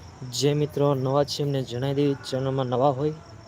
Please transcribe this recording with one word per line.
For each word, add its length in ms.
જે 240
મિત્રો 400
નવા 300
છે 180
એમને 200
જણાવી 320
દઈએ, 220
ચેનલમાં 360
નવા 240
હોય 240